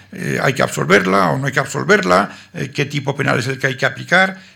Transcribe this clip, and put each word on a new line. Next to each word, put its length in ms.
eh, 280
hay 120
que 100
absolverla 680
o 80
no 80
hay 80
que 60
absolverla, 720
eh, 180
qué 120
tipo 300
penal 220
es 100
el 120
que 80
hay 100
que 80
aplicar. 560